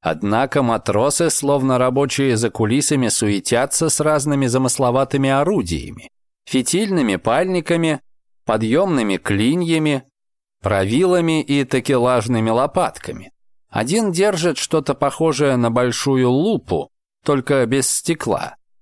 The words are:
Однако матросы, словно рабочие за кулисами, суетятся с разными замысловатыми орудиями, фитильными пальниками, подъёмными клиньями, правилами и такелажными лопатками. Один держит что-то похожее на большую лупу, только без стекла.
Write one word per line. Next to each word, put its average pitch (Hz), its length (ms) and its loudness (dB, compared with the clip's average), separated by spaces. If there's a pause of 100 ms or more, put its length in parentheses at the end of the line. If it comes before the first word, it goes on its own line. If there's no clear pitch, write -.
Однако 104 600 -2
матросы, 117 640 0
словно 135 480 0
рабочие 127 600 0
за 113 120 0
кулисами, 127 600 0
суетятся 117 800 0
с - 100 -2
разными 147 480 0
замысловатыми 131 800 0
орудиями, 135 800 -2 (360)
фитильными 143 720 0
пальниками, 165 840 0 (420)
подъёмными 113 760 0
клиньями, 151 880 0 (560)
правилами 156 800 2
и 143 200 0
такелажными 123 840 0
лопатками. - 840 -2 (380)
Один 185 420 -2
держит 170 460 0
что-то - 380 -2
похожее 143 600 0
на 120 120 2
большую 123 600 0
лупу, 143 580 -2 (340)
только 135 440 0
без 135 200 0
стекла. - 680 -4 (260)